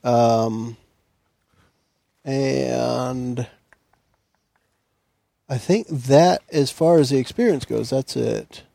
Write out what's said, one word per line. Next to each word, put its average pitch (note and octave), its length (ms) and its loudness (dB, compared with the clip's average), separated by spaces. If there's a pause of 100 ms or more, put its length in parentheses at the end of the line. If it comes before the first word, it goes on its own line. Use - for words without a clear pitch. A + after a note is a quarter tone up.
Um, A#2 720 0 (1500)
and B2+ 1200 -4 (2000)
I C3 100 -4
think G#3 300 -2
that, D3 540 4 (100)
as C#3+ 180 0
far E3 280 4
as C3+ 120 2
the C3+ 80 2
experience E3 460 -2
goes, A2+ 260 -6
that's C3 260 -4
it. A2+ 460 -6 (120)